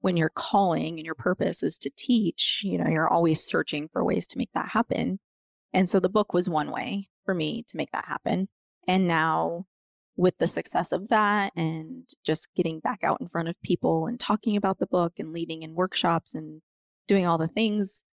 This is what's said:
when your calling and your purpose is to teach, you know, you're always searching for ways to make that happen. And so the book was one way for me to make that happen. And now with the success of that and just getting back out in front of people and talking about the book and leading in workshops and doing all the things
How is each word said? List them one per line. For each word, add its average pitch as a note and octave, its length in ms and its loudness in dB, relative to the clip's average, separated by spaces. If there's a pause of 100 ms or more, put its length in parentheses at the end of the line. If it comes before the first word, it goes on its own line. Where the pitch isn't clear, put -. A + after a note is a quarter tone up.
when F#3 160 0
your D#3+ 180 2
calling E3 640 0
and D#3 80 -12
your D#3+ 80 -8
purpose - 480 -2
is E3 160 -2
to - 180 -6
teach, - 680 0
you F3+ 120 -2
know, E3 140 0
you're D#3+ 180 2
always E3 340 4
searching D#3 500 -2
for - 120 0
ways F3 220 0
to - 120 -8
make - 140 -2
that - 180 -4
happen. F#3+ 480 -2 (540)
And F#3 160 4
so G3 120 4
the F#3 100 2
book G#3 240 0
was F3+ 160 2
one D3+ 220 0
way - 360 -6 (160)
for G3 100 0
me D#3 340 -4
to - 100 -10
make D3+ 140 -4
that - 140 -4
happen. E3 420 -2 (380)
And F#3 220 4
now E3 560 2 (520)
with F3+ 220 4
the E3+ 80 2
success - 460 -2
of F#3+ 160 -4
that G#3 480 2
and D#3+ 500 -4 (180)
just - 300 -2
getting D#3+ 260 0
back - 240 -4
out - 180 0
in E3+ 60 -10
front E3 200 -4
of E3+ 140 -4
people E3 440 2
and B3 140 -6
talking G#3 360 0
about G3 220 0
the - 80 -2
book F3 320 0
and D#3+ 140 -8
leading D#3+ 300 -8
in D#3+ 120 -12
workshops E3+ 600 0
and D#3 260 -10 (480)
doing F#3+ 180 4
all E3+ 120 2
the D#3+ 100 0
things G#3 560 -2 (140)